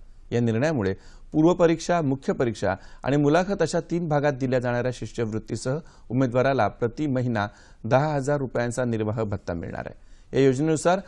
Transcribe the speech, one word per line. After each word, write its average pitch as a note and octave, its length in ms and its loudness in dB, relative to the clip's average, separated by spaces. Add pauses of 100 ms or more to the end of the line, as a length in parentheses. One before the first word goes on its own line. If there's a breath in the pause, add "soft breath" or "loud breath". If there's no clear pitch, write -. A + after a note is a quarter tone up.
(320)
या A#2 80 2
निर्णयामुळे A#2 540 0 (380 soft breath)
पूर्वपरीक्षा, E3+ 680 4
मुख्य C3+ 320 -2
परीक्षा G#2 420 -2 (300 loud breath)
आणि C#3 120 0
मुलाखत E3+ 460 2
अशा E3 180 0
तीन E3+ 280 -4
भागात D3 240 2
दिल्या B2+ 260 0
जाणाऱ्या B2 360 -2
शिष्यवृत्तीसह A#2 840 -6 (300 soft breath)
उमेदवाराला B2+ 600 2
प्रति B2 380 -4
महिना B2 420 -2 (360 soft breath)
दहा C3+ 300 2
हजार C#3+ 240 -2
रुपयांचा B2 460 -2
निर्वाह A2 380 -2
भत्ता G2+ 320 -4
मिळणार - 320 -8
आहे. - 260 -18 (220 soft breath)
या C3 60 4
योजनेनुसार D#3 680 2